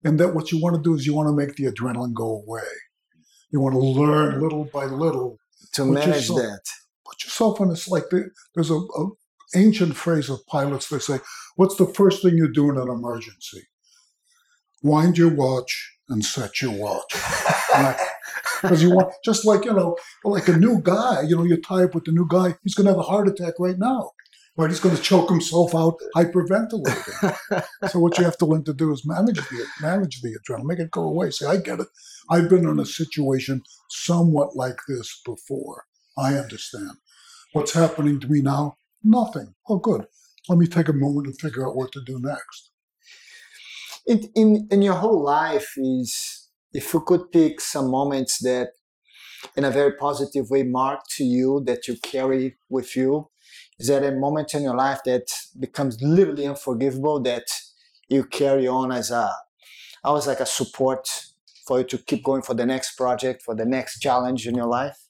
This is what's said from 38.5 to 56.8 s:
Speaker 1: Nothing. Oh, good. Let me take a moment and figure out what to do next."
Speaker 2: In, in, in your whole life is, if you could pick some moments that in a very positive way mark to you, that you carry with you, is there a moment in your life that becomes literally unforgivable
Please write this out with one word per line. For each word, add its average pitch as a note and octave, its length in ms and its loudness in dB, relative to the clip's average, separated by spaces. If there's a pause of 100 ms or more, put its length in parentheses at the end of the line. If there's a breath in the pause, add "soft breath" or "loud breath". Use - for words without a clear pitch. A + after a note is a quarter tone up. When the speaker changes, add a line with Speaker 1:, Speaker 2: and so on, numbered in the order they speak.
Speaker 1:
Nothing. A3 520 2 (140)
Oh, G#3 100 2
good. - 280 -2 (420 soft breath)
Let F3+ 100 6
me E3+ 80 6
take E3+ 220 2
a D#3+ 60 2
moment C#3+ 320 0
and C3+ 140 -12
figure C3 260 -6
out A#2 100 -6
what C3 160 -6
to C#3 140 -16
do C3 140 -10
next." - 500 -10 (1400 loud breath)
Speaker 2:
In, A3 280 2
in, G#3+ 360 6
in G3 120 4
your G3 120 4
whole F#3 280 2
life D3 540 0
is, C3 720 -6 (240)
if - 200 -8
you D#3+ 80 2
could F3+ 320 0
pick D#3 280 4
some C3+ 300 -4
moments C3+ 500 -2
that B2+ 280 -2 (880 loud breath)
in C#3 80 0
a C3+ 60 2
very C#3 220 2
positive C#3 580 -4
way C#3 120 2
mark C3 380 -2 (160)
to C#3 80 -2
you, C3 420 0
that A#2+ 220 -4
you A#2 140 -6
carry C3 540 -2 (120)
with B2+ 280 -6
you, C3+ 320 0 (500 loud breath)
is A2+ 100 -8
there C#3 160 2
a C3+ 140 -2
moment C#3+ 360 -4
in D3 80 -2
your B2+ 140 -2
life C3+ 280 0
that B2 220 -2 (320)
becomes C3 440 -6
literally D3+ 440 4
unforgivable C3+ 760 -2